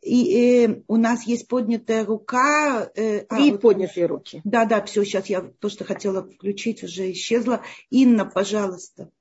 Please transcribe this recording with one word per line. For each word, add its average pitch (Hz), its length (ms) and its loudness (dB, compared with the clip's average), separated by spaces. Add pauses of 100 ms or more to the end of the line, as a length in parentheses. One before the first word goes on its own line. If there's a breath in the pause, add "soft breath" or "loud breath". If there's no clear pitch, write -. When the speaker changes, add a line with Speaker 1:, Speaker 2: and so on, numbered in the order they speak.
Speaker 1:
И, 240 640 4
э, - 220 -2
у 214 100 0
нас 226 300 0
есть 233 200 -4
поднятая 226 560 -2
рука, 254 920 0
э, 208 340 -2
а, 226 60 -6
Speaker 2:
Три 277 160 6
Speaker 1:
вот 202 100 -4
Speaker 2:
поднятые 185 460 2
руки. - 360 -8
Speaker 1:
Да, 226 220 2
да, 208 180 0
всё, 208 220 -2
щас 196 220 -4
я 185 140 -2
то, - 280 -8
что - 160 -12
хотела - 420 -4
включить, 202 560 -6
уже 185 280 -8
исчезло. 226 500 -2 (300 loud breath)
Инна, 240 340 6
пожалуйста. 196 840 -4 (120)